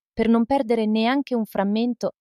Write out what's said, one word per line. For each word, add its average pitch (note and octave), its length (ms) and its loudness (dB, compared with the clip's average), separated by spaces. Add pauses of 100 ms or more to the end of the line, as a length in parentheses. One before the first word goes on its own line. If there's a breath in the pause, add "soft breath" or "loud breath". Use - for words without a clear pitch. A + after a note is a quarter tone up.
(120)
per A3 160 -2
non A#3 160 4
perdere A#3 420 0
neanche A3+ 480 0
un A3+ 120 -2
frammento G#3+ 760 -2